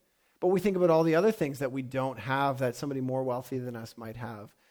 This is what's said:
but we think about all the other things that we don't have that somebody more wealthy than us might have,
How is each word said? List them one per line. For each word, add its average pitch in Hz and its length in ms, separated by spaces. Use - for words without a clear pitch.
but 180 80
we 185 120
think 196 160
about 180 140
all 160 140
the 160 120
other 202 160
things 143 280
that 131 120
we 135 100
don't 131 380
have 135 400
that 123 160
somebody 139 240
more 131 240
wealthy 127 360
than 123 160
us 113 220
might 113 200
have, 110 360